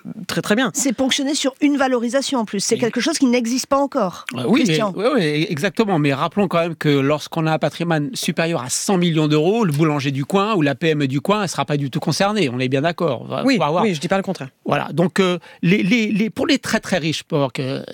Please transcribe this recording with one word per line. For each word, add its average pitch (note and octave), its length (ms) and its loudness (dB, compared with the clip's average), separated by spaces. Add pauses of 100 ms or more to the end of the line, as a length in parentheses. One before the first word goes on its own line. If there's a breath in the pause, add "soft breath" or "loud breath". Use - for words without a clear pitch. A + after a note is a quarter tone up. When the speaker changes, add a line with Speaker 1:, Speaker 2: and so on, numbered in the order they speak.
(280)
Speaker 1:
très, - 140 -4
très G#3 160 0
bien. B3 160 0
Speaker 2:
C'est B3+ 220 -2
ponctionné C4+ 400 -2
sur C4 260 -2
une D4 160 2
valorisation B3+ 640 0
en G#3+ 80 -2
plus. G3+ 140 -4
C'est - 160 0
Speaker 3:
Oui. - 40 -2
Speaker 2:
quelque A3+ 220 0
chose D#4 160 -2
qui C4+ 80 4
n'existe A#3+ 400 0
pas C#4 100 0
encore. C4+ 480 -2 (100)
Speaker 3:
Euh, - 140 -4
oui, C4 160 4
Speaker 2:
Christian. F3+ 320 0
Speaker 3:
mais, G3 120 -2
oui, - 80 2
oui, D3+ 340 2
exactement. F#3+ 480 0
Mais D3 160 2
rappelons E3+ 340 0
quand E3+ 120 2
même E3+ 140 -2
que D#3 140 -2
lorsqu'on D3 580 0
a D#3+ 60 2
un D#3 60 0
patrimoine D#3 560 -2
supérieur E3 480 -2
à B2 80 -10
cent - 260 0
millions D#3+ 320 2
d'euros, F3+ 380 2
le D3+ 60 0
boulanger D3 380 2
du C3+ 140 -2
coin G3+ 300 0
ou E3 80 2
la C#3+ 120 2
P E3 140 -2
M D3+ 140 2
E C#3 40 2
du C3+ 140 -2
coin, G#3 220 0
elle E3+ 80 -2
sera C#3 160 -4
pas D3 100 0
du C#3 140 -2
tout E3+ 100 -4
concernée. F#3+ 480 0
On B2 120 -4
est B2+ 80 0
bien C3+ 120 0
d'accord. D#3+ 440 -2
On B2+ 40 -14
va C3 160 -4
Speaker 1:
Oui, C4 120 2
Speaker 3:
pouvoir D3+ 160 0
voir. F3+ 120 2
Speaker 1:
oui, G3 100 0
je C#3+ 60 -6
dis E3+ 80 -4
pas G3 80 2
le F#3+ 60 0
contraire. D#3 260 -8 (160)
Speaker 3:
Voilà. C#3+ 300 -2
Donc, E3+ 260 2
euh, F3+ 160 2 (240 loud breath)
les, F#3+ 220 2
les, G#3+ 280 2
les, G#3+ 200 0
pour - 160 -4
les D4 120 2
très, - 220 -2
très - 160 -2
riches, D#3 280 -2
pour C#3 280 0
que C3+ 420 -6